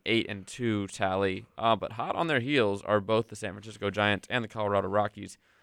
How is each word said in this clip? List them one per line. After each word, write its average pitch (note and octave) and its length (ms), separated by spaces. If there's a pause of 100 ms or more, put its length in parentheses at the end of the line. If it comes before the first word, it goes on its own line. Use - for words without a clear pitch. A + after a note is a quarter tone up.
eight A2+ 220
and G2 180
two A2 400
tally. F#2+ 600 (120)
Uh, A2+ 160
but F2+ 180
hot C3 220
on E3+ 140
their C#3+ 100
heels A#2 440
are G#2 180
both A2 280
the A2 80
San G2+ 160
Francisco G2+ 380
Giants G#2 400
and A#2 140
the G2+ 40
Colorado G2+ 380
Rockies, G2+ 500 (260)